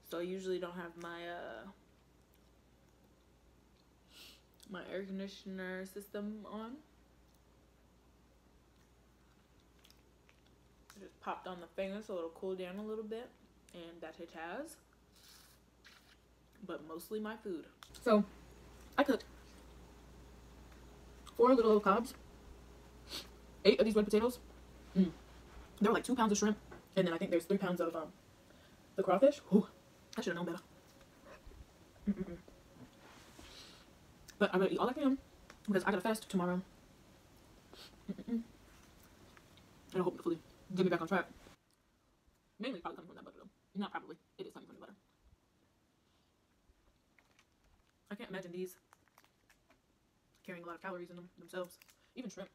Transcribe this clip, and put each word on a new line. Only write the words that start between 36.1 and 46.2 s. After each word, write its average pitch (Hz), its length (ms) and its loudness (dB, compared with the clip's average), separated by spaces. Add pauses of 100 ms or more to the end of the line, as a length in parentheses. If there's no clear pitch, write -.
tomorrow. 180 320 0 (1500)
Mm-mm-mm. 233 320 -4 (1500)
It'll 180 120 2
hopefully 170 380 0 (340)
get 185 100 6
me 180 60 6
back 170 100 2
on 165 60 -4
track. 185 240 2 (1300)
Mainly 214 220 -4
probably - 160 -8
coming - 120 -16
from - 80 -18
that - 80 -18
butter, - 140 -20
though. - 420 -12
Not 196 120 -4
probably. 165 260 -10 (180)
It 185 120 -10
is - 40 -18
coming 143 140 -18
from 170 100 -20
the - 40 -20
butter. - 160 -20 (3250)